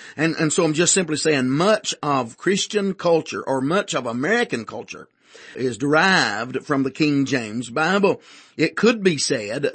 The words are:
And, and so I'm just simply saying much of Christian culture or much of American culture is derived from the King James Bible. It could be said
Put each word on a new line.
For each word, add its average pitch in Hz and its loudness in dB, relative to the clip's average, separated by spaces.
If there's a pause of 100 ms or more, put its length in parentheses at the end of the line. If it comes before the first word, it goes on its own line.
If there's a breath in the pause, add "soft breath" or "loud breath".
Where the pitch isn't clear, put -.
(180 loud breath)
And, 156 0
and 156 2
so 185 2
I'm 156 2
just 165 2
simply 156 0
saying 135 2
much 180 2
of 131 -2
Christian 196 -2
culture 160 0
or 131 0
much 160 0
of 127 -2
American 135 -2
culture 78 -14 (480 loud breath)
is 120 -2
derived 135 0
from 139 0
the 135 0
King 143 0
James 117 -4
Bible. 165 0 (340 loud breath)
It 160 0
could 220 4
be 170 2
said 127 -2